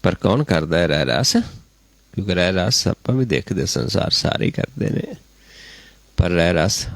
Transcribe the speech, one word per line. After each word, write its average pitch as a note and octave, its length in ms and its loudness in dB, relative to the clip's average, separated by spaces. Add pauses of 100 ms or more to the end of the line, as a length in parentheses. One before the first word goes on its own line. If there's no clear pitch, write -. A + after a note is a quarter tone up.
ਪਰ F2+ 120 2
ਕੌਣ B2 300 0
ਕਰਦਾ E2 340 0
ਹੈ F2 80 2
ਰਹਿ D2 200 0
ਰਾਸ? C2+ 300 0 (760)
ਕਿਉਂਕਿ G2 220 -4
ਰਹਿ F2+ 180 2
ਰਾਸ F#2 360 0
ਆਪਾਂ - 260 -2
ਵੀ C3 100 2
ਦੇਖਦੇ, D2 420 -2
ਸੰਸਾਰ - 440 -2
ਸਾਰੇ - 360 0
ਹੀ - 40 2
ਕਰਦੇ - 400 -4
ਨੇ। - 120 -2 (1120)
ਪਰ F2 140 2
ਰਹਿ F2 240 4
ਰਾਸ E2+ 420 0